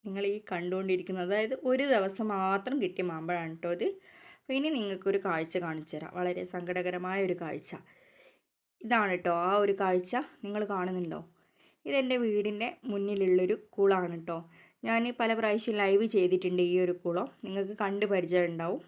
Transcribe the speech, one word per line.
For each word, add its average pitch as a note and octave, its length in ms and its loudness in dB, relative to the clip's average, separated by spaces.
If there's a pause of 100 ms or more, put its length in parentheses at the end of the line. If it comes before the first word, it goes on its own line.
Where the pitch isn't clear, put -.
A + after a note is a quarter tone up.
നിങ്ങൾ G3 260 -6
ഈ - 20 -2 (180)
കണ്ടുകൊണ്ടിരിക്കുന്നത്, F#3 760 -2
അതായത് A3 260 0 (180)
ഒരു C4 200 2
ദിവസം G3+ 440 2
മാത്രം G3 480 0
കിട്ടിയ F3+ 280 -2
മാമ്പഴമാണ് E3 480 -4
ട്ടോ F3 180 -2
ഇത്. A3 80 -2 (540)
അപ്പോൾ - 180 -6
ഇനി D4+ 200 0
നിങ്ങൾക്കൊരു G3 500 0
കാഴ്ച E3 280 -2 (100)
കാണിച്ചു D#3 300 -8
തരാം, D#3 220 -10
വളരെ F3+ 360 -2
സങ്കടകരമായ F3+ 720 -4
ഒരു F3 160 0
കാഴ്ച. D3 280 -8 (1120)
ഇതാണ് G#3 400 2
ട്ടോ F3 100 4 (140)
ആ G3 40 4 (120)
ഒരു G3 180 2
കാഴ്ച, F#3 320 0 (300)
നിങ്ങൾ G#3 180 -2 (100)
കാണുന്നുണ്ടോ? F3+ 480 -4 (680)
ഇതെൻ്റെ C4 360 2
വീടിൻ്റെ G#3 460 0 (220)
മുന്നിലുള്ളൊരു G3 640 2 (200)
കുളമാണ് F#3 480 2
ട്ടോ. E3+ 140 -4 (500)
ഞാൻ A3+ 140 2 (180)
പല A3+ 180 2
പ്രാവശ്യം A3 440 0
ലൈവ് G3+ 240 6 (100)
ചെയ്തിട്ടുണ്ട് F3+ 560 4
ഈ - 20 2 (120)
ഒരു F3 80 0 (100)
കുളം, F3 240 0 (160)
നിങ്ങൾക്ക് G3 400 -4
കണ്ട് G3+ 300 0
പരിചയം F3 360 4
ഉണ്ടാവും. E3+ 360 -4